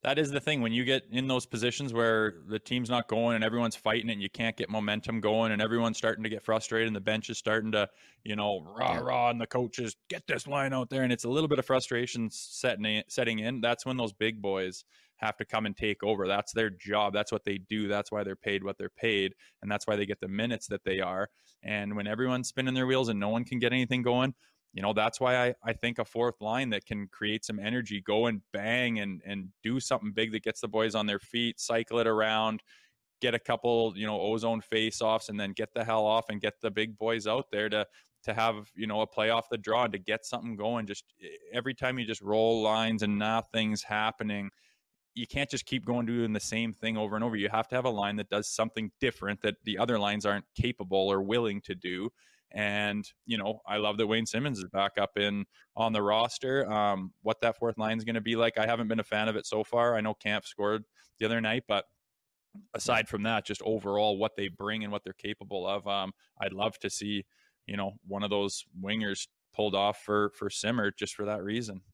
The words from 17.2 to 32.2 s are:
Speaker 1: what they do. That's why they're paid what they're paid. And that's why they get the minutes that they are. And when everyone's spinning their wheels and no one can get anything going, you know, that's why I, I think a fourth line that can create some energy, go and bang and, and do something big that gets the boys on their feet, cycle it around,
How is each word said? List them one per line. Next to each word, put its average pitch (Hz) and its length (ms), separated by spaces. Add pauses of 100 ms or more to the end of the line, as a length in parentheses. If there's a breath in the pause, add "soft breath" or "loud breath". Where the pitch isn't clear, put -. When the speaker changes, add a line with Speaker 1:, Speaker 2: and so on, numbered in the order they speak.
Speaker 1:
what 107 120
they 101 120
do. 104 320
That's 101 240
why 104 120
they're 95 120
paid 101 260
what 98 140
they're 95 140
paid. 98 440 (280 soft breath)
And 101 80
that's 104 160
why 107 100
they 104 100
get 101 140
the 95 80
minutes 107 380
that 101 180
they 95 160
are. 92 300 (320 soft breath)
And 104 340
when 104 100
everyone's 127 420
spinning 131 260
their 127 120
wheels 131 220
and 107 100
no 101 120
one 117 140
can 123 140
get 117 140
anything 127 300
going, 123 320 (400 soft breath)
you 95 80
know, 104 100
that's 110 280
why 127 160
I, 123 260
I 113 100
think 117 280
a 113 40
fourth 117 360
line 117 300
that 101 140
can 104 220
create 104 380
some 107 160
energy, 107 400
go 107 260
and 107 160 (100)
bang 113 460
and, 98 260
and 95 260 (120)
do 120 160
something 113 320
big 110 220
that 110 100
gets - 180
the - 60
boys 110 300
on 107 100
their 101 140
feet, 120 400
cycle 117 400
it 113 80
around, 110 520 (600 soft breath)